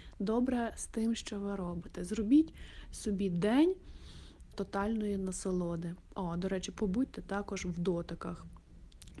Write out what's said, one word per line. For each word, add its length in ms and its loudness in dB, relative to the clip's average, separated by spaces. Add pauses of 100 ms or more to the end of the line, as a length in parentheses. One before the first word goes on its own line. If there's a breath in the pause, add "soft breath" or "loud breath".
(180 loud breath)
добре 580 2
з 100 -8
тим, 280 0
що 260 -6
ви 160 -2
робите. 480 -4
Зробіть 500 6 (360 loud breath)
собі 400 0
день 440 6 (800 loud breath)
тотальної 640 0
насолоди. 760 -2 (200)
О, 220 -2
до 120 0
речі, 240 -2
побудьте 500 0
також 440 -4
в 120 -4
дотиках. 680 -2 (720)